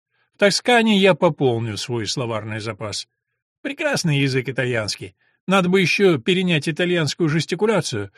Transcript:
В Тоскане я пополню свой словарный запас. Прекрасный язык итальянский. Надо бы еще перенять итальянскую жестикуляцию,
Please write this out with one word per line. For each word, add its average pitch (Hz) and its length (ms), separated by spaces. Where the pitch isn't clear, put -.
В - 40
Тоскане 220 600
я 190 160
пополню 120 640
свой 113 320
словарный 110 500
запас. 107 480
Прекрасный 269 560
язык 135 300
итальянский. 117 680
Надо 190 220
бы 190 120
еще 180 380
перенять 180 500
итальянскую 170 600
жестикуляцию, 165 880